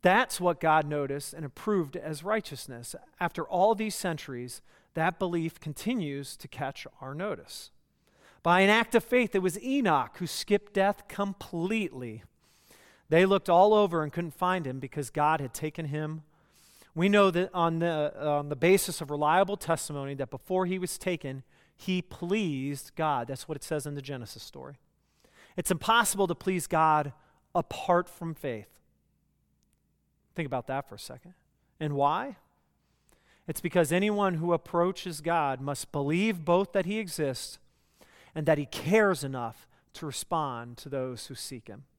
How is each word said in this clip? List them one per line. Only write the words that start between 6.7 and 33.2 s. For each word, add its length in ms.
our 120
notice. 580
By 180
an 80
act 260
of 80
faith, 320
it 40
was 200
Enoch 600
who 80
skipped 480
death 340
completely. 1160
They 160
looked 240
all 240
over 300
and 100
couldn't 220
find 320
him 140
because 280
God 320
had 140
taken 320
him. 380
We 140
know 220
that 240
on 240
the, 340
on 280
the 40
basis 460
of 100
reliable 460
testimony 600
that 120
before 380
he 120
was 200
taken, 440
he 280
pleased 920
God. 340
That's 200
what 80
it 80
says 220
in 80
the 80
Genesis 400
story. 340
It's 140
impossible 560
to 80
please 320
God 480
apart 560
from 240
faith. 340
Think 120
about 200
that 200
for 100
a 20
second. 340
And 140
why? 420